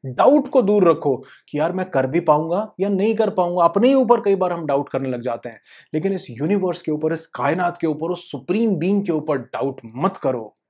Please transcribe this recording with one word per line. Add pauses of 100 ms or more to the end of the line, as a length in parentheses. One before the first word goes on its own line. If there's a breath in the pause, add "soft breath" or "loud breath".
डाउट
को
दूर
रखो (320 loud breath)
कि
यार,
मैं
कर
भी
पाऊंगा
या
नहीं
कर
पाऊंगा।
अपने
ही
ऊपर
कई
बार
हम
डाउट
करने
लग
जाते
हैं, (340 loud breath)
लेकिन
इस
यूनिवर्स
के
ऊपर,
इस
कायनात
के
ऊपर,
उस
सुप्रीम
बीइंग
के
ऊपर
डाउट
मत
करो (160)